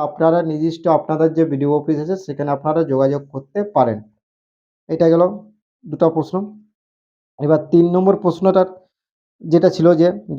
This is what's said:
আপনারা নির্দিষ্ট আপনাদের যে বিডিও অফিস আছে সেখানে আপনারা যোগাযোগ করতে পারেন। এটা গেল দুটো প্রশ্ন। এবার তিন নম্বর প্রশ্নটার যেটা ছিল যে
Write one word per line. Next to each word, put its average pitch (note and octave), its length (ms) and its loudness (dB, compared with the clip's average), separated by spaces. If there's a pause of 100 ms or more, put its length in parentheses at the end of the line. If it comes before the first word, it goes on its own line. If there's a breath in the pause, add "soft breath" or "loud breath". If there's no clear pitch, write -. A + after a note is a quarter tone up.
আপনারা E3 320 0 (100)
নির্দিষ্ট D#3+ 380 -4
আপনাদের D#3 460 0
যে E3 120 2
বিডিও C#3+ 340 -2
অফিস D3+ 240 -4
আছে F3+ 140 -4
সেখানে D3 340 -8
আপনারা D3+ 300 -2 (100)
যোগাযোগ C3+ 300 0 (120)
করতে C3+ 260 -10 (160)
পারেন। A#2 220 0 (920)
এটা D#3+ 200 0
গেল E3+ 140 4 (600)
দুটো D3+ 320 -2
প্রশ্ন। D#3 200 -4 (1040)
এবার D3+ 200 0 (120)
তিন E3+ 140 6 (100)
নম্বর F#3+ 280 2
প্রশ্নটার F#3 440 0 (760)
যেটা E3 280 2
ছিল D#3+ 180 2 (140)
যে F3 60 4 (320)